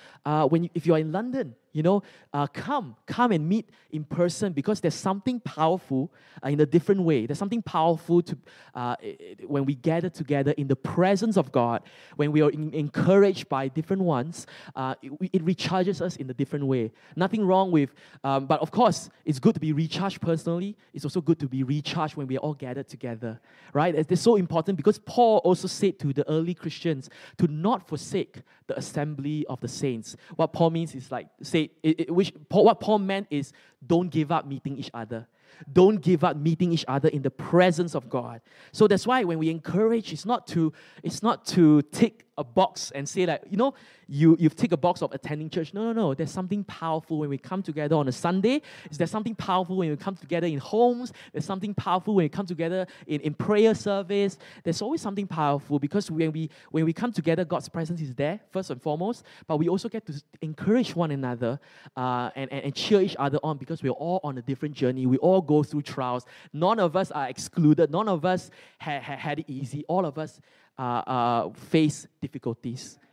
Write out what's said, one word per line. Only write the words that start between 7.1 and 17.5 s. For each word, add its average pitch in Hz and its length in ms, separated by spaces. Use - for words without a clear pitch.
There's 143 140
something 202 240
powerful 170 580
to, 170 160
uh, 123 260
i-, 104 180
i-, 90 160
when 139 180
we 143 80
gather 165 360
together 143 420
in 139 160
the 135 80
presence 196 600
of 156 160
God, 120 300
when 147 160
we 151 120
are 147 80
en-, 151 240
encouraged 185 760
by 135 200
different 190 340
ones, 156 420
uh, 131 260
it, 131 120
it 185 100
recharges 185 560
us 175 180
in 131 120
a 123 60
different 143 320
way. 123 240
Nothing 196 280
wrong 185 280